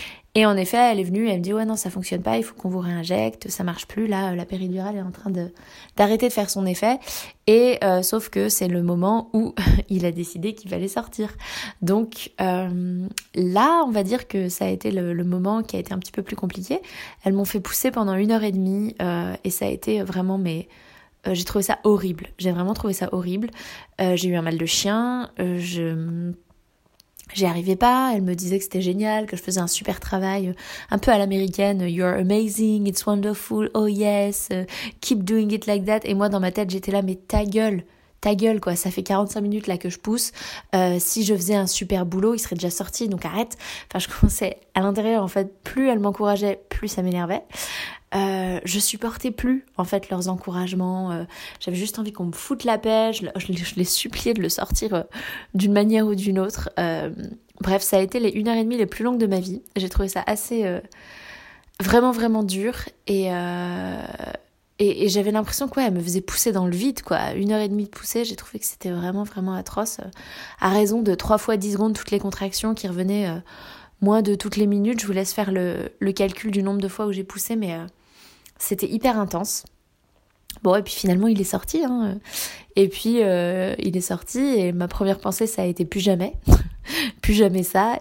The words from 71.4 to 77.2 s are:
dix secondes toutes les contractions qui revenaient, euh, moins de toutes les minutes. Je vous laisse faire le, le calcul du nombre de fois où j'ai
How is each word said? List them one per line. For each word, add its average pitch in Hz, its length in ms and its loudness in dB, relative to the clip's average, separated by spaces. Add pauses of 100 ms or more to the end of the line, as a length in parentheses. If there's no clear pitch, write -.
dix 202 180 -2
secondes 214 200 2
toutes - 160 -10
les 202 80 2
contractions 196 560 -4
qui 208 140 -4
revenaient, 190 400 0
euh, 165 100 -4 (640)
moins 208 220 6
de 202 120 2
toutes 202 220 -4
les 208 100 4
minutes. 208 340 2
Je 208 60 -6
vous 202 60 -2
laisse 190 200 -2
faire 196 200 0
le, 180 380 -2 (100)
le 196 100 2
calcul 196 400 0
du 196 140 2
nombre 196 160 0
de 196 80 0
fois 214 180 -6
où 202 60 -2
j'ai 190 100 -6